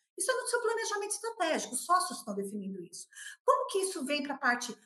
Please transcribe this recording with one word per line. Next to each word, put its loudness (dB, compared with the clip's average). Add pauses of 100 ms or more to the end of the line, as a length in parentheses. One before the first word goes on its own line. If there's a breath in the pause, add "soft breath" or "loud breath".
(180)
Isso 2
é 6
no 0
seu 0
planejamento 0
estratégico, 0
os -4
sócios 2
estão -6
definindo -4
isso. -12 (380 loud breath)
Como 6
que 0
isso -2
vem 0
pra -2
parte, 2 (120)